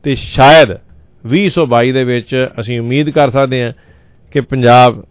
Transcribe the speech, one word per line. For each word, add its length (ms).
ਤੇ 120
ਸ਼ਾਇਦ 600
ਵੀਹ 240
ਸੌ 160
ਬਾਈ 260
ਦੇ 120
ਵਿੱਚ 320
ਅਸੀਂ 200
ਉਮੀਦ 300
ਕਰ 200
ਸਕਦੇ 340
ਹਾਂ 80
ਕਿ 100
ਪੰਜਾਬ 680